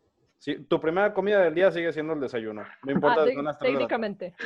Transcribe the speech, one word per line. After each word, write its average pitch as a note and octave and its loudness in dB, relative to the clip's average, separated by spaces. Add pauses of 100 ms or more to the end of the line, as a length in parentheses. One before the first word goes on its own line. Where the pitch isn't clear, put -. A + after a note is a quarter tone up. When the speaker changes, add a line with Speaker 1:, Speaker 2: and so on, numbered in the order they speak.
(380)
Speaker 1:
sí, - -6
tu E3 2
primera F#3+ 0
comida G3+ 2
del E3 2
día F3+ 6
sigue E3+ -2
siendo D#3 -4
el D3+ -4
desayuno. A2+ -6 (200)
No C3+ -4
importa D3 4
Speaker 2:
Ah, - 4
Speaker 1:
si D#3 4
Speaker 2:
te-, C3+ -2
Speaker 1:
son C#3+ -4
las D3+ -6
tres B2+ 0
de C#3 0
la - 0
tarde. - -
Speaker 2:
técnicamente. G3+ -6 (100)